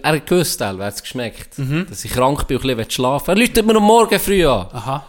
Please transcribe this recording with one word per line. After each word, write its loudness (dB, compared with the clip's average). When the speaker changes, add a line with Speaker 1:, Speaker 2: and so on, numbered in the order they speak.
Speaker 1:
er 2
hat -2
gewusst, 0
er -4
hat -6
es -12
geschmeckt, -10
Speaker 2:
Mhm. -2
Speaker 1:
dass -12
ich -10
krank 0
bin -2
und -4
ein -2
bisschen -6
schlafen -2
will. 4
Er 6
läutet 2
mir 4
am 4
Morgen 4
früh 2
an. 0
Speaker 2:
Aha. -8